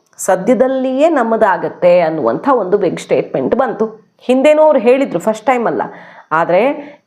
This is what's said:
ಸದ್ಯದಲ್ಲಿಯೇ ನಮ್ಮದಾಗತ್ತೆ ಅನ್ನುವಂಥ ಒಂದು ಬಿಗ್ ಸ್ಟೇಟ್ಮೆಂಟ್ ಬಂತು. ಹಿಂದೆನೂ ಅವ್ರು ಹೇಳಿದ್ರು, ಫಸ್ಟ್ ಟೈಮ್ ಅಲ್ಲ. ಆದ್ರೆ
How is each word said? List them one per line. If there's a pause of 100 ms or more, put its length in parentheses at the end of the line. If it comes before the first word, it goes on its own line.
(180)
ಸದ್ಯದಲ್ಲಿಯೇ
ನಮ್ಮದಾಗತ್ತೆ
ಅನ್ನುವಂಥ
ಒಂದು
ಬಿಗ್
ಸ್ಟೇಟ್ಮೆಂಟ್
ಬಂತು. (140)
ಹಿಂದೆನೂ
ಅವ್ರು
ಹೇಳಿದ್ರು,
ಫಸ್ಟ್
ಟೈಮ್
ಅಲ್ಲ. (500)
ಆದ್ರೆ (120)